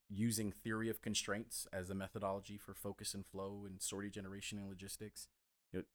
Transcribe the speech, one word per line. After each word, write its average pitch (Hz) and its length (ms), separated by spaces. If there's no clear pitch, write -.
using 107 420
theory 110 380
of 107 140
constraints 107 680
as 92 200
a 98 40
methodology 98 640
for 101 160
focus 101 400
and 98 140
flow 98 400
and 95 160
sortie 101 260
generation 101 500
and 98 100
logistics. 98 600
You 92 80
know, - 40